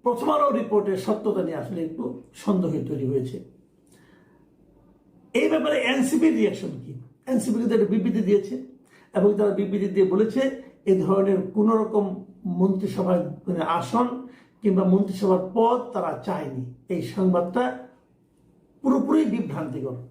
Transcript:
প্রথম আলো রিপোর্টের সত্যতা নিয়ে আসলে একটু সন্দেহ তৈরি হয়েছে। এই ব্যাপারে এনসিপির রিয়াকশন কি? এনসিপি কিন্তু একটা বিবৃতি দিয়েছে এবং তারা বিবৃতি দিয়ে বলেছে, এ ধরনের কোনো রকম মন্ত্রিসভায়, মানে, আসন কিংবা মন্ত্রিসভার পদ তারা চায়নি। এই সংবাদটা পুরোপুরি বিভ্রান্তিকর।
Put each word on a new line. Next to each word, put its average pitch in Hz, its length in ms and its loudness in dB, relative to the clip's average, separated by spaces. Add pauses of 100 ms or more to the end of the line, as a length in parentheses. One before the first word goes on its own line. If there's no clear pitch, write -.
প্রথম 240 260 0
আলো 277 220 2
রিপোর্টের 208 460 0
সত্যতা 214 460 -2
নিয়ে 160 140 -4
আসলে 165 280 -6
একটু - 380 -8 (100)
সন্দেহ 165 540 -2
তৈরি 135 200 -4
হয়েছে। 127 360 -4 (1900)
এই 302 160 2
ব্যাপারে 302 300 2
এনসিপির 277 560 2
রিয়াকশন 214 320 0 (180)
কি? - 80 -14 (340)
এনসিপি 240 320 0
কিন্তু 233 140 0
একটা 202 140 4
বিবৃতি 214 340 0
দিয়েছে 202 420 0 (500)
এবং 202 240 4
তারা 208 140 2
বিবৃতি 196 360 -2
দিয়ে 190 180 4
বলেছে, 226 580 0 (220)
এ 190 160 4
ধরনের 196 360 2 (140)
কোনো 214 240 2
রকম 208 500 0 (200)
মন্ত্রিসভায়, 180 840 0 (180)
মানে, 170 160 -2
আসন 226 640 -2 (340)
কিংবা 190 220 2
মন্ত্রিসভার 190 560 2 (140)
পদ 240 280 4 (120)
তারা 180 320 -4
চায়নি। 135 480 -6 (160)
এই 175 120 -2
সংবাদটা 185 840 0 (920)
পুরোপুরি - 440 2
বিভ্রান্তিকর। 131 680 -4 (160)